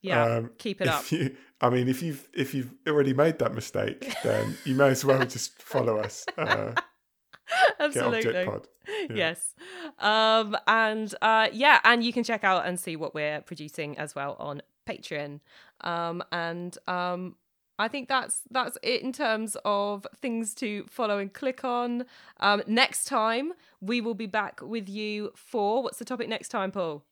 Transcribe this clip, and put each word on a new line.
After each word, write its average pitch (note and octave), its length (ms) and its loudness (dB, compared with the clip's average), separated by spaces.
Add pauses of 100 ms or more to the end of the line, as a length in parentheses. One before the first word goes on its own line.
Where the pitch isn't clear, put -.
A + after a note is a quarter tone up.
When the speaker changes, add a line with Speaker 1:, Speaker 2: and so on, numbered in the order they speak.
Speaker 1:
Yeah, F3+ 220 2
Speaker 2:
Um, A#2 360 2
Speaker 1:
keep - 200 -6
it F#3 80 2
Speaker 2:
if E3 60 4
Speaker 1:
up. C#3+ 180 -2
Speaker 2:
you, D#3+ 240 0 (240)
I B2 100 4
mean, B2 200 2
if C3 120 0
you've, D#3+ 320 -6
if - 200 -2
you've B2 180 -4 (160)
already C#3+ 260 4
made D#3 260 4
that A2+ 140 2
mistake, - 640 -4
Speaker 1:
<laughs> - 60 -8
Speaker 2:
then - 400 0
you C3 120 0
may C#3 140 6
as C3 140 2
well C3 220 4
just - 360 -10
follow A#2 360 0
us. G#2 280 -6 (120)
Uh, A#2 400 0
Speaker 1:
<laughs> - 1000 0
Absolutely. B3 420 2
Speaker 2:
Get G3 260 0
Object - 20 -4
Pod. - 180 -8 (420)
Yeah. A3+ 60 -8
Speaker 1:
Yes. F3 400 -2 (440)
Um, A3 560 4 (120)
and, A3 540 2
uh, A3 300 6
yeah, C4+ 320 6
and A#3+ 200 8
you A#3 100 -2
can A#3+ 100 0
check A3+ 200 -2
out F#3+ 220 4
and F3+ 140 -2
see E3 160 -8
what D#3 180 -6
we're D3+ 280 -2
producing D3+ 560 -10
as D3+ 180 -8
well C#3+ 240 -6
on C#3+ 220 -8 (260)
Patreon. D3 520 -8 (420)
Um, E3+ 500 -4
and, E3+ 460 -6 (100)
um, F3+ 480 -4 (420)
I G#3+ 120 0
think C4 180 -8
that's, - 340 -2 (100)
that's B3 320 -2
it A#3 180 0
in B3+ 100 -4
terms A3 540 -2
of G3+ 420 -2 (140)
things A3+ 340 -4
to G#3 340 -4
follow G#3 280 -2
and G3 160 -4
click C4 320 -4
on. A#3+ 400 -2 (340)
Um, G#3 280 4
next A#3 380 2
time, B3 480 0 (280)
we A#3 200 0
will A3+ 120 -2
be G#3+ 140 -6
back G3+ 340 -4
with G3+ 260 -6
you G#3 480 -6
for, A3 480 0
what's - 160 -6
the A#3 60 -10
topic A#3+ 240 -6
next - 200 -6
time, G3 220 -4
Paul? D#3+ 400 -4